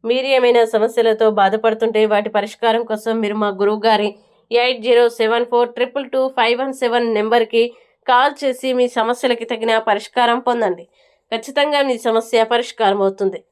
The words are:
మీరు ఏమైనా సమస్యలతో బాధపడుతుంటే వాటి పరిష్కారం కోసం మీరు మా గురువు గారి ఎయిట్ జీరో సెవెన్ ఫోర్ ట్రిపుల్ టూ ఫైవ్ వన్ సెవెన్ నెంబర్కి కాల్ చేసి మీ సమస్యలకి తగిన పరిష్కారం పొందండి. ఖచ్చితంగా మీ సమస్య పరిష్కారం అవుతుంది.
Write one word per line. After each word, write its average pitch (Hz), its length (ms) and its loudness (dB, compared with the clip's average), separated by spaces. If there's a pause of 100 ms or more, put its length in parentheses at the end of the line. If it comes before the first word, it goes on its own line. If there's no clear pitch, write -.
(100)
మీరు 254 180 0 (100)
ఏమైనా 240 260 4 (100)
సమస్యలతో 226 540 2 (100)
బాధపడుతుంటే 220 640 0 (100)
వాటి 208 240 -2
పరిష్కారం 220 540 -2
కోసం 220 320 -4
మీరు 208 220 -4
మా 208 40 0 (120)
గురువు 208 260 0
గారి 208 240 2 (520)
ఎయిట్ 247 260 -2
జీరో 240 160 6 (160)
సెవెన్ 233 320 0
ఫోర్ 240 260 2
ట్రిపుల్ 254 380 -4
టూ 262 80 2 (160)
ఫైవ్ 233 240 0
వన్ 269 180 -6
సెవెన్ 240 260 0 (120)
నెంబర్కి 226 420 2 (480)
కాల్ 269 320 2
చేసి 262 280 -2 (100)
మీ 247 80 2 (100)
సమస్యలకి 240 560 -2
తగిన 226 240 0 (100)
పరిష్కారం 240 520 0 (100)
పొందండి. 208 360 -2 (460)
ఖచ్చితంగా 285 560 -2
మీ 247 80 0 (120)
సమస్య 220 440 0
పరిష్కారం 214 540 0
అవుతుంది. 196 340 -4 (120)